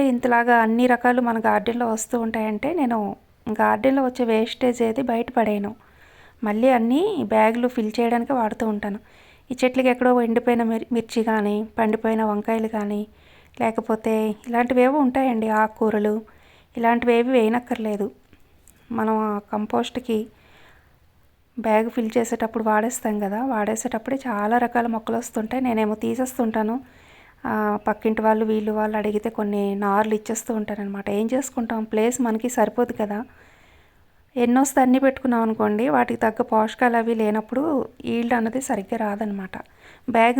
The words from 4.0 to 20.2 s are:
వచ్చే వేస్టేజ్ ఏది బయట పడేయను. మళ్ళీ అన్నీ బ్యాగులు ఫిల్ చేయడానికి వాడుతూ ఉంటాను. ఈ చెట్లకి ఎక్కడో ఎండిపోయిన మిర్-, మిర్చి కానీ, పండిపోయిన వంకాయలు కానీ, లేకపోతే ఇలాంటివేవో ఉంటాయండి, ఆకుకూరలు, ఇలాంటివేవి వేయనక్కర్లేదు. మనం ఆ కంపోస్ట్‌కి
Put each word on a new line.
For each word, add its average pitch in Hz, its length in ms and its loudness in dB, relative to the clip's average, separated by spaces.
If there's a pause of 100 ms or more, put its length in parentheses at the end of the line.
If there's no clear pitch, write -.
వచ్చే 254 240 -2
వేస్టేజ్ 240 560 0
ఏది 226 240 -2
బయట 233 260 -2
పడేయను. 208 340 0 (760)
మళ్ళీ 226 300 4
అన్నీ 240 260 2 (320)
బ్యాగులు 226 400 4
ఫిల్ 214 240 -2
చేయడానికి 233 420 0
వాడుతూ 214 320 -2
ఉంటాను. 208 260 -6 (520)
ఈ 254 100 -6
చెట్లకి 254 320 2
ఎక్కడో 247 180 4 (160)
ఎండిపోయిన 233 440 2
మిర్-, 220 240 -4
మిర్చి 226 260 -2 (100)
కానీ, 208 260 0 (220)
పండిపోయిన 220 420 0 (100)
వంకాయలు 220 460 -2
కానీ, 208 240 -4 (600)
లేకపోతే 220 520 -2 (360)
ఇలాంటివేవో 247 560 2
ఉంటాయండి, 247 440 0 (140)
ఆకుకూరలు, 214 520 0 (640)
ఇలాంటివేవి 240 580 2
వేయనక్కర్లేదు. 220 680 0 (880)
మనం 220 180 0 (120)
ఆ 214 40 -2 (220)
కంపోస్ట్‌కి 233 640 -2 (1500)